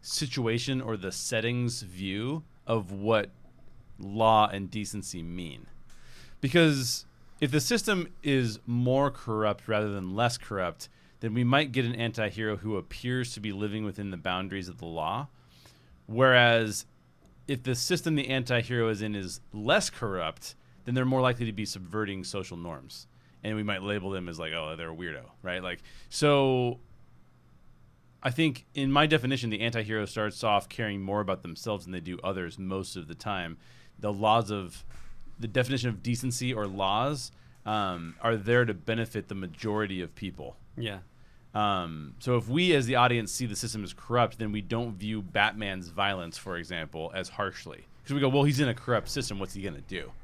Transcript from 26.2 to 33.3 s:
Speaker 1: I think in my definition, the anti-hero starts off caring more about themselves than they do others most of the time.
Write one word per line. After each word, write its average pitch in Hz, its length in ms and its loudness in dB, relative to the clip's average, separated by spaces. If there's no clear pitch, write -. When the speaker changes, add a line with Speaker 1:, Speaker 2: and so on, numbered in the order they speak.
Speaker 1:
I 131 80 0
think 139 440 0
in 135 160 0
my 143 160 6
definition, 127 440 2
the 104 100 -2
anti-hero 110 460 0
starts 107 360 -4
off 104 260 4
caring 104 320 -2
more 98 200 0
about 95 220 0
themselves 90 420 -6
than 90 80 -10
they 90 80 -4
do 85 240 -8
others 92 340 -4
most 95 380 -4
of 82 100 -10
the 82 80 -10
time. 87 440 -6